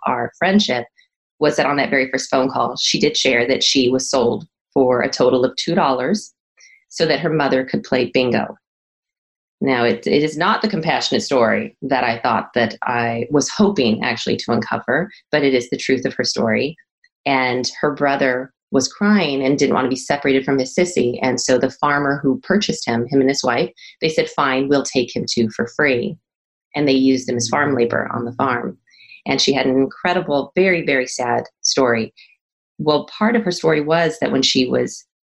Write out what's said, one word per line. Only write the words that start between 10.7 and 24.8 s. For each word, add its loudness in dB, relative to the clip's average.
story 0
that 0
I -2
thought 0
that 0
I -2
was 0
hoping 2
actually -2
to -4
uncover, -2
but 2
it 2
is 0
the -4
truth -2
of -6
her -2
story. -2
And 0
her 0
brother 0
was 2
crying 0
and 2
didn't 2
want 0
to -2
be -4
separated 0
from 0
his -4
sissy. 0
And 0
so 4
the 0
farmer 0
who 0
purchased -2
him, 0
him 2
and 4
his -2
wife, 0
they 0
said, 0
"Fine, 0
we'll 2